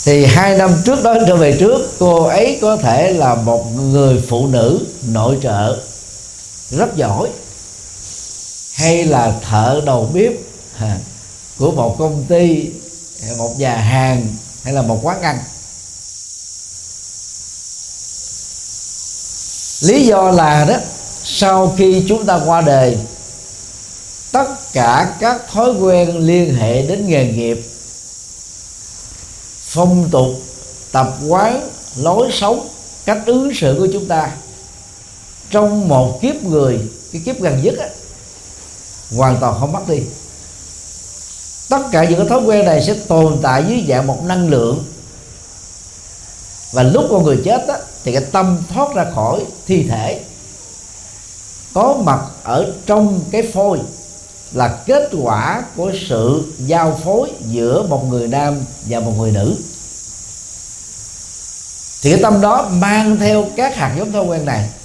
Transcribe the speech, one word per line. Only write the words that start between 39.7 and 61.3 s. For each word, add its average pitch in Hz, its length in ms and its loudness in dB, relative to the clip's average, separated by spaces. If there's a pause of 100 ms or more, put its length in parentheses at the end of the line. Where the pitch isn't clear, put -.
mất 196 160 -6
đi. 147 120 0 (1700)
Tất 269 120 0 (100)
cả 165 120 4
những 170 160 2
cái 202 80 2
thói 240 140 2
quen 214 240 4
này 160 180 4
sẽ 208 100 0 (140)
tồn 160 340 4
tại 135 260 2
dưới 226 220 0
dạng 131 180 2
một 139 160 -4
năng 180 260 0
lượng, 131 340 2 (1900)
và 127 120 2
lúc 190 260 4
con 190 140 4
người 139 220 4
chết 233 220 0
á, 277 100 -2 (260)
thì 127 80 -4
cái 135 100 0 (100)
tâm 185 300 2 (120)
thoát 277 220 0
ra 175 100 0 (100)
khỏi 117 300 0 (220)
thi 180 220 2
thể, 117 340 -4 (1500)
có 240 200 4
mặt 175 260 0 (240)
ở 135 300 -2 (120)
trong 208 360 2 (100)
cái 220 220 0
phôi, 196 260 0 (720)
là 123 160 0
kết 285 420 0 (120)
quả 127 420 -2 (120)
của 180 160 -4 (180)
sự 131 500 0
giao 160 440 0
phối 220 360 0
giữa 120 440 0
một 139 260 -2
người 120 180 0
nam 143 340 0 (240)
và 117 140 -4
một 110 180 -2
người 110 140 0
nữ. 101 240 2 (2500)